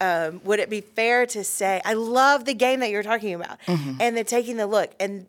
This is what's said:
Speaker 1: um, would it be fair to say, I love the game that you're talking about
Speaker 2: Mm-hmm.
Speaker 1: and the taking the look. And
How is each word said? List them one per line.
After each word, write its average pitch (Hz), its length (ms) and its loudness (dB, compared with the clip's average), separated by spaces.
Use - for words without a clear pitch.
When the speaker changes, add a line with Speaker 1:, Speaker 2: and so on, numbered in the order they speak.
Speaker 1:
um, 170 420 0
would 202 160 2
it 185 100 -2
be 214 120 -4
fair 240 460 2
to 220 160 -6
say, 190 400 0
I 220 100 0
love 247 520 4
the 269 80 -2
game 254 280 2
that 220 100 -2
you're 202 120 -2
talking 208 300 -2
about 170 320 -10
Speaker 2:
Mm-hmm. 143 340 -2
Speaker 1:
and 233 180 2
the 226 60 -2
taking 240 340 -2
the 208 100 -2
look. 202 320 2
And 196 300 -6